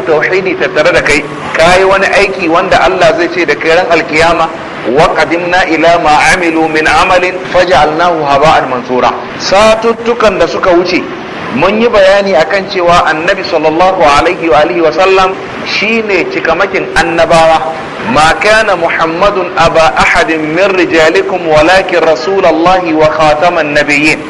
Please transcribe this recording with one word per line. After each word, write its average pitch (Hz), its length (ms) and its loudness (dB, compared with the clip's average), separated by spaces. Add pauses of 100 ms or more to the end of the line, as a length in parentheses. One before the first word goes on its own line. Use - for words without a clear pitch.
tauhidi 170 480 0
tattare 151 400 0
da 151 80 2
kai, 147 160 0 (320)
ka 170 240 2
yi 190 80 2
wani 190 240 2
aiki 190 400 -2
wanda 175 320 0
Allah 175 400 2
zai 170 160 -2
ce 175 100 -2
da 143 80 0
kai 160 220 0
ran 185 160 2
alkiyama, 165 560 0 (480)
"وقدمنا 175 680 0
إلى 165 360 2
ما 151 140 2 (180)
عملوا 165 360 0
من 156 200 -2
عمل 180 360 2 (300)
فجعلناه 170 600 2 (160)
هباء 147 260 2 (140)
منثورا." 123 400 -2 (320)
Satuttukan 220 960 0
da 165 80 2
suka 190 240 -2
wuce, 170 320 0 (520)
mun 196 260 0
yi 233 80 2
bayani 196 420 2
akan 185 400 0
cewa 175 400 2
Annabi 180 320 -2
sallallahu 170 580 0
alaihi 165 460 2
wa 151 160 2
alihi 175 180 -2
wa 156 120 2
sallam 190 420 2 (320)
shine 208 640 -2
cikamakin 165 640 -2
annabawa. 165 640 2 (460)
"ما 156 320 2
كان 214 320 2
محمد 170 680 -2 (200)
أبا 160 300 2 (100)
أحد 175 320 0 (240)
من 190 140 2 (100)
رجالكم 175 720 0
ولكن 170 580 2
رسول 185 400 0
الله 170 480 2
وخاتم 156 640 2
النبيين. 147 600 0 (100)